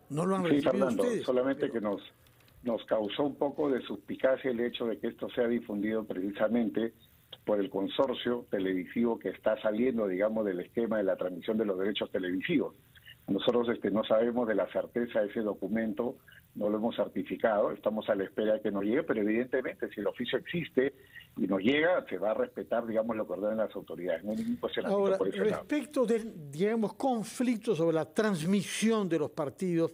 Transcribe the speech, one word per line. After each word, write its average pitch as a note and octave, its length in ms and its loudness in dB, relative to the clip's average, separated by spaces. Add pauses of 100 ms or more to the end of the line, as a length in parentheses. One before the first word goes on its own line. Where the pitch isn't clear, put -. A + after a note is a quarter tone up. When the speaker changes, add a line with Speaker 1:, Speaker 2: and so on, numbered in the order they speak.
(120)
Speaker 1:
¿No D#3 160 0
lo F#3+ 80 2
han F#3+ 80 0
Speaker 2:
Sí, E3+ 60 2
Speaker 1:
recibido C#3+ 240 4
Speaker 2:
Fernando, - 300 2
Speaker 1:
ustedes? A3 220 0
Speaker 2:
solamente C3+ 360 2
Speaker 1:
Pero C3+ 120 -2
Speaker 2:
que A#2 80 0
nos, G2+ 200 -2 (600)
nos A#2 240 -2
causó A2 380 0
un C#3 120 0
poco C#3+ 360 0
de A#2+ 100 0
suspicacia C3 720 -2
el A#2 80 -2
hecho A#2+ 260 -2
de A2 140 -2
que A#2 80 -4
esto A#2 240 -6
sea B2 160 0
difundido A2 560 -2
precisamente G#2+ 920 0 (500)
por G#2+ 160 2
el F#2+ 100 0
consorcio A#2+ 800 -2
televisivo G2 680 0
que F#2+ 100 -4
está A2 320 0
saliendo, A2+ 460 2
digamos, G#2+ 380 0
del F2+ 160 0
esquema A2 360 -2
de G#2 60 2
la F#2 120 2
transmisión F2+ 420 -2
de A2 80 2
los G2 120 0
derechos G2 340 -2
televisivos. F#2+ 640 0 (520)
Nosotros, A#2 420 2
este, A2 220 0
no G#2+ 120 2
sabemos A#2+ 440 4
de A2 80 2
la F#2 160 0
certeza A#2 500 -2
de G#2 60 2
ese A#2 140 -2
documento, A2 760 -2 (380)
no G#2 140 -2
lo G#2+ 80 2
hemos A2 180 -2
certificado, G#2+ 760 0
estamos G#2+ 380 -2
a A2 60 4
la G2 80 0
espera G#2+ 300 0
de G#2+ 80 0
que G#2+ 100 0
nos G2+ 120 -2
llegue, A#2+ 200 2
pero A#2+ 180 0
evidentemente A#2+ 720 0
si - 60 -8
el G#2 80 -6
oficio A#2+ 320 -4
existe - 560 -2 (420)
y A2 80 0
nos F#2+ 160 0
llega, D3+ 460 2
se G2+ 100 -6
va G2 140 0
a A2 40 0
respetar, A#2 520 -2
digamos, A2+ 280 0
lo G#2+ 120 -4
que - 60 -6
ordenan G#2 240 -2
las G#2+ 180 -2
autoridades, E2+ 480 -4
no G#2 80 -4
hay A2 60 -2
ningún A#3 180 -2
cuestionamiento G3+ 500 -2
Speaker 1:
Ahora, F#3+ 120 2
Speaker 2:
por F#3 100 0
ese G3+ 100 -4
lado. G3+ 120 2
Speaker 1:
respecto C4+ 560 -2
del, G#3 440 -4
digamos, G#3 440 0
conflicto A#3 840 0
sobre E3 200 2
la D#3 100 2
transmisión G3+ 1040 2
de D#3 120 2
los C#3+ 120 0
partidos E3 640 0